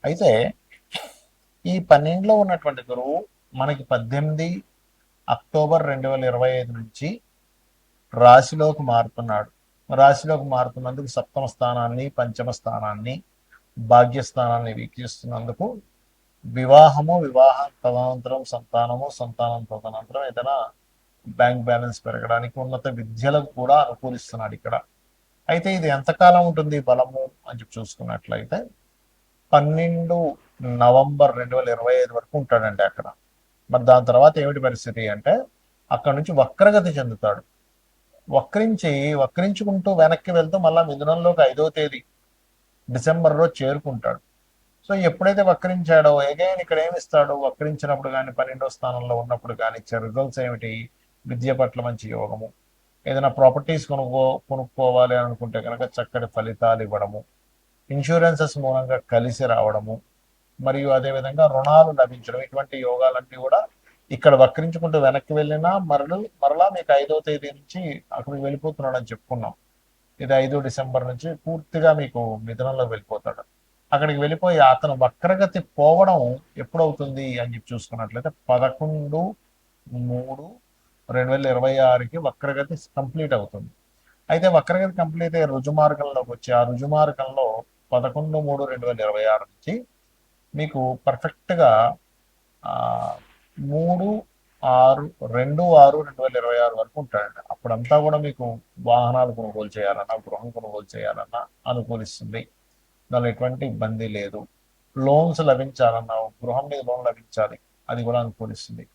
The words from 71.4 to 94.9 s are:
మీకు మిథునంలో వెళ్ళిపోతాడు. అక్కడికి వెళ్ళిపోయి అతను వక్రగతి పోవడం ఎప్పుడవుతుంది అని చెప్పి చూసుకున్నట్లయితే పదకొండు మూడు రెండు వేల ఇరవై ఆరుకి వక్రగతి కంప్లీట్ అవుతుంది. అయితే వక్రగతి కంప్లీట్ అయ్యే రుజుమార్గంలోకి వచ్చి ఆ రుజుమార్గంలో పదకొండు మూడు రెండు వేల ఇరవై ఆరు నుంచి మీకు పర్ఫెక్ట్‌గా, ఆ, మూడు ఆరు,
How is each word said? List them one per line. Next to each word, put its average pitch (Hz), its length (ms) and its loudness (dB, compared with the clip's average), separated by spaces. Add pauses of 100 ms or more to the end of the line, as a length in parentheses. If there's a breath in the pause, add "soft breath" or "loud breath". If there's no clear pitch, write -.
మీకు 120 440 -4
మిథునంలో 123 480 -6
వెళ్ళిపోతాడు. 110 580 -10 (500)
అక్కడికి 143 280 0
వెళ్ళిపోయి 160 380 0
అతను 135 400 6
వక్రగతి 185 640 0 (160)
పోవడం 151 600 4 (180)
ఎప్పుడవుతుంది 135 800 -4
అని 120 160 -8
చెప్పి 117 200 -14
చూసుకున్నట్లయితే 117 560 -10 (180)
పదకొండు 151 840 -2 (580)
మూడు 127 580 -8 (600)
రెండు 127 220 -2
వేల 139 140 -2
ఇరవై 131 300 0
ఆరుకి 127 420 2
వక్రగతి 139 580 -6 (200)
కంప్లీట్ 139 380 -6
అవుతుంది. 104 360 -8 (600)
అయితే 165 180 2
వక్రగతి 180 480 0
కంప్లీట్ 165 380 -4
అయ్యే 160 120 2
రుజుమార్గంలోకి 143 840 -2
వచ్చి 120 220 -8
ఆ 120 100 4
రుజుమార్గంలో 135 1000 -2 (280)
పదకొండు 151 460 -2
మూడు 139 260 -4
రెండు 123 220 -10
వేల 117 140 -4
ఇరవై 107 240 -2
ఆరు 107 160 2
నుంచి 214 440 -10 (720)
మీకు 135 520 -6
పర్ఫెక్ట్‌గా, 135 880 2 (680)
ఆ, - 100 -8 (840)
మూడు 175 640 -4 (420)
ఆరు, 135 460 4 (160)